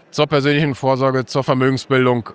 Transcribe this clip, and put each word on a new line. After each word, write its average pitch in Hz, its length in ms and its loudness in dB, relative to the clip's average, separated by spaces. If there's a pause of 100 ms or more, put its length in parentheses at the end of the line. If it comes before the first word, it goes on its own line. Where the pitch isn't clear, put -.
(100)
zur 151 160 0
persönlichen 143 480 0
Vorsorge, 131 500 0
zur - 180 -4
Vermögensbildung 131 920 0